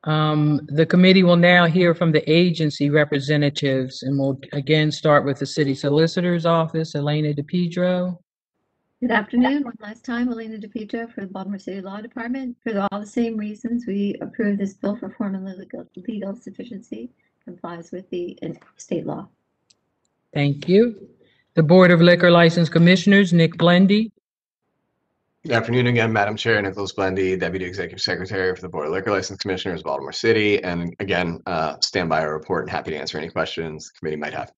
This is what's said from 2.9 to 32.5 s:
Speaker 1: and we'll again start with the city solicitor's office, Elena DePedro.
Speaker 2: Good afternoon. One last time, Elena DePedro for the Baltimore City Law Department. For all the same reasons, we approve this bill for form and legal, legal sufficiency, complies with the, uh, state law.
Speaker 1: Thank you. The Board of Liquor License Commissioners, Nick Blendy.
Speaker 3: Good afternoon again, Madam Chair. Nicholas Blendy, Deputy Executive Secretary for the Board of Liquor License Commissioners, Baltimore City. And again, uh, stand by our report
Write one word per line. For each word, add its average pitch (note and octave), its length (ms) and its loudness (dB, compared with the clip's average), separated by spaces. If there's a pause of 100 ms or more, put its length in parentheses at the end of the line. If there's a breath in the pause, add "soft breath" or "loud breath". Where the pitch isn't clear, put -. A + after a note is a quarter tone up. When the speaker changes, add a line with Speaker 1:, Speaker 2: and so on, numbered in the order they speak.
Speaker 1:
and C#3 160 -2
we'll C#3 180 -2 (140)
again D3+ 400 0
start D3 320 2
with C3+ 160 -4
the - 60 -4
city C#3 280 -2
solicitor's E3 720 0
office, D#3+ 480 0
Elena D3 400 -2
DePedro. F3+ 840 -4 (840)
Speaker 2:
Good B3 120 -4
afternoon. B3 520 0
One A#3 160 -12
last G#3+ 240 -18
time, B3 240 -4
Elena A3+ 300 -8
DePedro A3 560 -10
for G3+ 80 -12
the G3 60 -10
Baltimore F#3+ 300 -10
City F#3+ 220 -12
Law G3 220 -12
Department. B3 640 -10
For G3+ 280 -2
all G3+ 80 -8
the G#3 80 -12
same A3+ 300 -2
reasons, G#3+ 500 -6
we G3+ 320 -2
approve G3+ 380 -4
this G3 160 -4
bill G#3 240 -6
for F#3+ 140 -12
form G3 240 -6
and F#3+ 220 -12
legal, - 380 -16
legal G3 400 -10
sufficiency, A3+ 760 -16 (360)
complies E3+ 480 -14
with F#3 160 -14
the, F3 340 -10
uh, E3 60 -8 (260)
state - 300 -8
law. - 240 -10 (1040)
Speaker 1:
Thank C#3+ 340 -2
you. G#3+ 400 2 (460)
The E3 100 4
Board F3 280 8
of E3 100 6
Liquor F3 280 6
License E3+ 380 6
Commissioners, F#3 640 6
Nick E3 240 4
Blendy. F#3+ 560 4 (1300)
Speaker 3:
Good D#3+ 80 -4
afternoon A#2+ 320 2
again, A#2 260 2
Madam G#2+ 240 0
Chair. A2 240 0
Nicholas G2 320 -4
Blendy, F#2+ 480 -2
Deputy F2+ 260 -4
Executive F2 360 -10
Secretary F#2 540 -4
for - 60 -16
the F#2 60 -12
Board D#2 200 -8
of D#2+ 60 -4
Liquor F#2+ 180 -2
License F#2+ 260 -4
Commissioners, F#2 460 -6
Baltimore C#2 280 -8
City. G#2+ 520 0
And F2 360 -6
again, F2 460 -4
uh, D#2+ 360 -4
stand F2 280 -2
by D#2+ 120 0
our D#2 120 -4
report D#2 300 -4